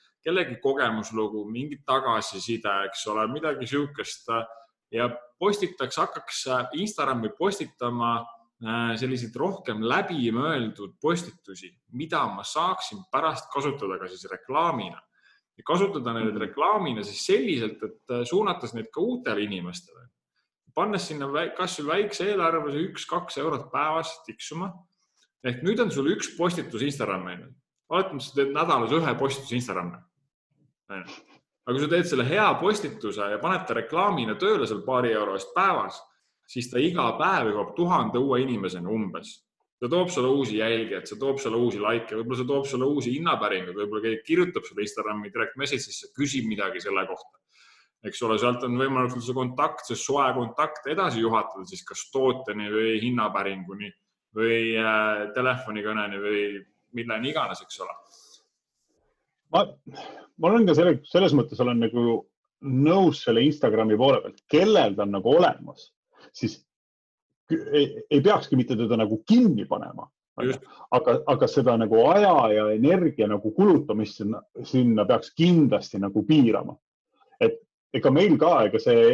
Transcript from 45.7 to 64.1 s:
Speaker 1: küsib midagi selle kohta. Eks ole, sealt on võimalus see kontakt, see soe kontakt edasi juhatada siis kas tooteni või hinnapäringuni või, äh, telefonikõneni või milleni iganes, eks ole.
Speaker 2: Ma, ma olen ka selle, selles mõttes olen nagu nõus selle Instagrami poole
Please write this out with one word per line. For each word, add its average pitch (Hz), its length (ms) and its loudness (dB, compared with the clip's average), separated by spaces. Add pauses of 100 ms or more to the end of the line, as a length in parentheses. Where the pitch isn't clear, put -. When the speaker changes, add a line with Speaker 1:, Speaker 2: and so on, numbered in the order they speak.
Speaker 1:
küsib 135 340 -2
midagi 98 320 -4
selle 98 260 -2
kohta. - 300 -12 (680)
Eks 104 180 -10
ole, 110 160 2
sealt 120 240 0
on 123 160 -2
võimalus 127 360 0 (120)
see 127 80 -4
kontakt, 131 520 -4
see 117 100 -6
soe 139 380 0
kontakt 127 520 -4
edasi 151 340 -2
juhatada 113 460 0
siis - 180 -16
kas - 260 -14
tooteni 123 600 -2
või 110 300 0
hinnapäringuni 98 880 -4 (460)
või, 113 420 0
äh, 107 560 0
telefonikõneni 107 840 -4
või 104 240 -2 (520)
milleni 117 360 -6
iganes, 151 320 -4
eks - 180 -16
ole. 92 140 -12 (1600)
Speaker 2:
Ma, 196 120 4 (680)
ma 175 180 0
olen 226 180 6
ka 156 80 6
selle, 170 280 6
selles 175 300 4
mõttes 120 260 2
olen 120 200 2
nagu 117 220 2 (600)
nõus 147 640 4
selle 117 180 4
Instagrami 110 540 4
poole 131 260 6